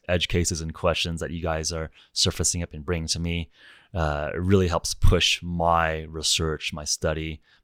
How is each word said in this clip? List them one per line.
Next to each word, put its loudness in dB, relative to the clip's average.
edge 0
cases 0
and -8
questions -2
that -6
you -6
guys -2
are -6
surfacing 0
up -10
and -12
bringing -2
to -2
me. -2
Uh, 0
it -4
really 4
helps 0
push 6
my 2
research, -2
my -10
study, -4